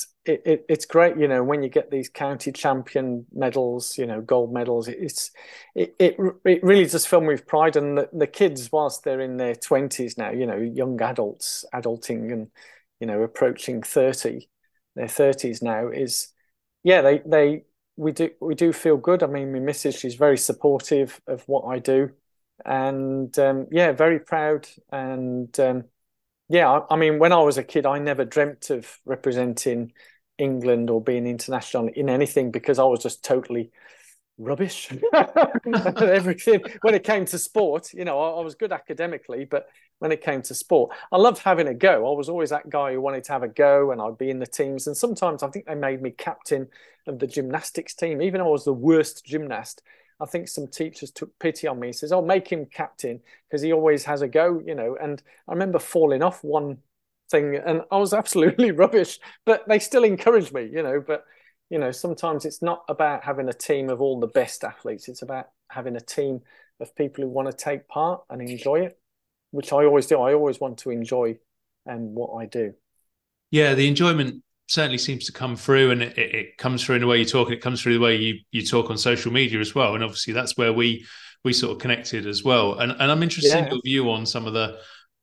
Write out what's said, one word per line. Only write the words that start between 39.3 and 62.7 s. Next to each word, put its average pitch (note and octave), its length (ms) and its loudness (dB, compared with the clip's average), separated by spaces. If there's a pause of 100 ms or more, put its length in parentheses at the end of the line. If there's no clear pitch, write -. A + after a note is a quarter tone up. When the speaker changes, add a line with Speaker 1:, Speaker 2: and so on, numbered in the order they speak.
Speaker 1:
but C#3 220 -4 (300)
when D#3 140 -4
it D3 100 -2
came C#3 220 -4
to - 100 -12
sport, C3 420 2 (160)
I F#3 60 2
loved G#3+ 220 6
having E3+ 280 2
a B2+ 60 -2
go. C3 400 4
I - 20 0
was C#3+ 140 -6
always E3 220 -2
that D3 180 -6
guy C#3+ 240 -2
who C3 80 -4
wanted C3+ 220 -4
to - 80 -12
have C3 100 -4
a B2 60 -6
go, C#3+ 420 4
and A#2+ 100 -4
I'd A2+ 200 -8
be C3 100 -4
in C3 80 -4
the B2+ 80 -6
teams. C3+ 400 -4
And D3 100 -6
sometimes F#3 460 -2
I F#3 60 -6
think G3+ 180 -10
they D#3 80 -10
made C3+ 300 -4
me B2+ 80 -6
captain - 560 -6 (400)
of C#3 100 -8
the C#3 80 -4
gymnastics C3+ 720 -8
team, D#3 260 -4
even F#3 180 -2
though F3 80 0
I D#3 40 4
was C#3+ 140 0
the C#3+ 80 0
worst D#3 520 2
gymnast. C3+ 560 -8 (380)
I D3+ 60 -8
think F3 240 -8
some C#3+ 180 -10
teachers D#3+ 420 -10
took - 300 -16
pity D#3+ 280 -4
on B2+ 120 -6
me B2 80 -8
and C3 80 -10
says, D3+ 160 -6
"Oh, F3+ 100 2
make F#3 300 0
him D#3 160 -6
captain, B2+ 540 -10 (280)
'cause C#3+ 120 -4
he D#3+ 120 0
always D#3 320 4
has D3 160 -4
a C#3 60 -2
go," D#3+ 360 2
you D#3+ 120 -8
know. B2 260 -6
And D3 220 -8 (240)
I D#3+ 60 -8
remember F3+ 260 0
falling D3 420 2
off F3+ 220 -2
one D3 360 -4 (520)
thing, D3 240 2
and D#3+ 260 -2 (100)
I G3 60 0
was G3 160 0
absolutely G#3 580 2
<laughs> D#3+ 120 4
rubbish, G#3+ 360 2 (260)
but G#3+ 220 2
they G#3+ 120 4
still B3 240 2
encouraged G3+ 500 4
me, B2+ 100 -4
you D3 200 -6
know. C#3 180 -2
But, D3+ 240 -6 (440)
you E3+ 80 -4
know, C3 140 -2
sometimes D#3+ 540 -4
it's - 160 -8
not E3+ 260 -2